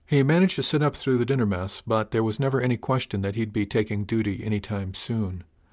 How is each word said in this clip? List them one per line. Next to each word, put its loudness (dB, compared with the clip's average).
He 2
managed 4
to 0
sit 2
up 2
through 0
the 2
dinner 2
mess, -2
but 0
there 0
was -2
never 0
any 2
question -2
that -2
he'd -4
be 0
taking 0
duty -2
any 0
time -6
soon. -4